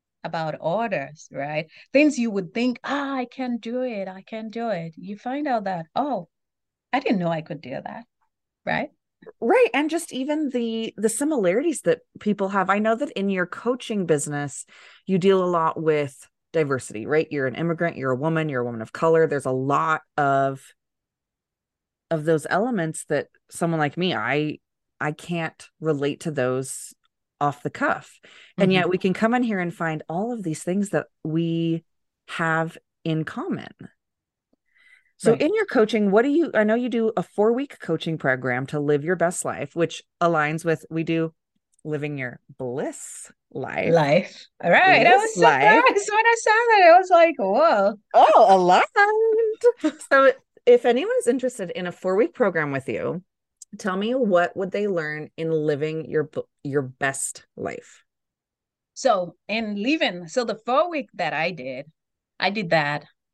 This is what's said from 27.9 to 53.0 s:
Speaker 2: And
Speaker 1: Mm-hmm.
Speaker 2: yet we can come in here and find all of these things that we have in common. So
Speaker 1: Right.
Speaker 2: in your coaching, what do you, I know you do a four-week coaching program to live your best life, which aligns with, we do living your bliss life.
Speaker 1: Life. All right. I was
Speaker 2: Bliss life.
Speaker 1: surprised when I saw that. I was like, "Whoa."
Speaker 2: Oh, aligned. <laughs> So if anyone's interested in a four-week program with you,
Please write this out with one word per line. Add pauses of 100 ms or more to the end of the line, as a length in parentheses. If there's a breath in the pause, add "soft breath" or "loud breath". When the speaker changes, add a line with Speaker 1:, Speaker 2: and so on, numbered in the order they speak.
Speaker 2:
And
Speaker 1:
Mm-hmm.
Speaker 2:
yet
we
can
come
in
here
and
find
all
of
these
things
that (160)
we (460)
have (260)
in
common. (1500 soft breath)
So
Speaker 1:
Right.
Speaker 2:
in
your
coaching,
what
do
you,
I
know
you
do
a
four-week
coaching
program
to
live
your
best
life,
which (180)
aligns
with,
we
do (500)
living
your (200)
bliss (200)
life.
Speaker 1:
Life. (180)
All
right.
I
was
Speaker 2:
Bliss
life.
Speaker 1:
surprised
when
I
saw
that.
I
was
like,
"Whoa." (200)
Speaker 2:
Oh, (100)
aligned.
<laughs>
So (360)
if
anyone's
interested
in
a
four-week
program
with
you, (560)